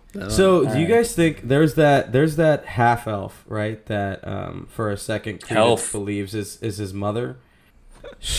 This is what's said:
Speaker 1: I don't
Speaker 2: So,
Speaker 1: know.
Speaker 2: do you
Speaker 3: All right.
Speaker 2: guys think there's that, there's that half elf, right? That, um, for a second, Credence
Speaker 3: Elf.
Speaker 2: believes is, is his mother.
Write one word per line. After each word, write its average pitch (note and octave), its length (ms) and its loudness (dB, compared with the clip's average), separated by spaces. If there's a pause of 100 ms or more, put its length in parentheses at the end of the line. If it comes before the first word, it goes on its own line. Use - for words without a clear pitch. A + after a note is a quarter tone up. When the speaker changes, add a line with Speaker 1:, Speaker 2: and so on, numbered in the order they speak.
(160)
Speaker 1:
I G3+ 40 -8
don't G2 120 -8
Speaker 2:
So, F#3 300 4
Speaker 1:
know. C3 120 0
Speaker 2:
do C3+ 60 2
you E3 60 2
Speaker 3:
All F#3+ 60 0
right. A3+ 80 6
Speaker 2:
guys A#3 140 0
think D#3+ 340 0
there's C#3+ 280 4
that, C#3+ 360 4
there's D3 260 2
that D#3 280 2
half A#2 420 0
elf, G2+ 400 -8
right? G#2+ 380 -6
That, G2+ 420 -4
um, F#2 420 -10
for G#2+ 220 -4
a G2+ 60 -4
second, G#2 440 -6
Credence A2+ 160 -4
Speaker 3:
Elf. A2+ 340 2
Speaker 2:
believes G2+ 440 -6
is, G2+ 260 -6
is G#2 160 -6
his F#2+ 160 -8
mother. A2 440 -4 (1000)